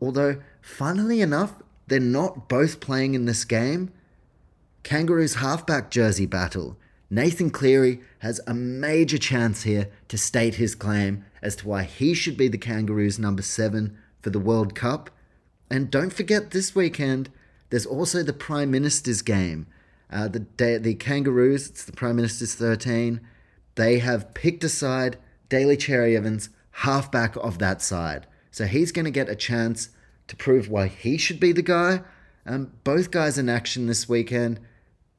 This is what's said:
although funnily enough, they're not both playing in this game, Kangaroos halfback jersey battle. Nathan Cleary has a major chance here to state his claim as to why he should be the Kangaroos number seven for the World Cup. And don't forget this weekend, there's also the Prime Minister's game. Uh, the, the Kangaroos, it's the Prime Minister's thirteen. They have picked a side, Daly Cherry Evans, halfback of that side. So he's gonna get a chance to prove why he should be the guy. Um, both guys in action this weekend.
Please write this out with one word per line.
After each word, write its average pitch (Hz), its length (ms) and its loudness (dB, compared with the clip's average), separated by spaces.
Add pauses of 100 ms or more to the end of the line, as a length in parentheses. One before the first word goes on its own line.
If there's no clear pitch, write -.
although 139 400 0 (200)
funnily 208 600 0
enough, 175 320 2 (340)
they're 139 120 2
not 127 500 0
both 147 300 2
playing 135 340 -2
in 123 120 -2
this 117 200 -2
game, 139 460 -2 (920)
Kangaroos 165 520 2
halfback 139 540 -2
jersey 104 360 4
battle. 90 520 -4 (320)
Nathan 165 400 2
Cleary 131 520 4 (180)
has 110 260 -6
a 120 80 -4
major 139 640 0
chance 117 460 0
here 104 260 0 (180)
to 110 100 -6
state 117 380 0
his 107 200 0
claim 101 480 -2 (180)
as 101 160 -6
to 101 100 -12
why 98 160 -2
he 139 300 0
should 165 220 -4
be 131 120 4
the 113 100 -2
Kangaroos 107 600 -2
number 101 260 -2
seven 107 540 -2 (220)
for 104 120 -6
the 104 80 -2
World 104 360 0
Cup. 127 340 -4 (600)
And 135 200 -2
don't 160 240 0
forget 208 380 0
this 190 240 -2
weekend, 143 540 0 (400)
there's 120 160 0
also 165 380 -2
the 147 100 -2
Prime 147 380 -2
Minister's 131 500 0
game. 87 460 0 (440)
Uh, 107 160 -4
the, 104 180 -6 (340)
the 110 160 0
Kangaroos, 139 720 2
it's - 160 -16
the - 80 -16
Prime 120 240 -2
Minister's 117 380 -2
thirteen. 117 680 0 (520)
They 120 260 4
have 117 360 -2
picked 170 280 -2
a 160 60 -2
side, 131 480 -2 (320)
Daly 139 260 4
Cherry 123 400 4
Evans, 110 340 -2 (220)
halfback 135 640 0
of 110 200 -4
that 95 240 0
side. 82 460 -4 (240)
So 110 140 -4
he's 147 260 0
gonna 160 200 -2
get 135 180 -2
a 104 60 -6
chance 117 540 -2 (380)
to - 80 -18
prove 127 340 2
why 98 180 2
he 120 300 -2
should 170 220 -2
be 175 120 6
the 175 100 2
guy. 180 400 2 (440)
Um, 131 260 -6 (120)
both 170 280 0
guys 151 260 0
in 127 120 0
action 120 380 -2
this 117 200 -2
weekend. 120 520 0 (600)